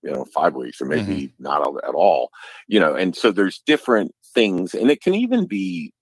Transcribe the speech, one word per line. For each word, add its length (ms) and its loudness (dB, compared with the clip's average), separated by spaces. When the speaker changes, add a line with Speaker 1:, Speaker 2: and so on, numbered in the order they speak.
Speaker 1:
you 80 -8
know, 160 -6
five 280 0
weeks. 280 -10
It 40 -4
may 120 -2
Speaker 2:
Mm-hmm. 160 -2
Speaker 1:
be 240 -6
not 280 -2
al-, 120 -4
at 160 -6
all," 360 2
you 120 2
know, 160 4
and 220 -2
so 160 2
there's 280 -2
different 540 0
things. 400 0
And 160 2
it 100 0
can 140 0
even 320 0
be 560 -6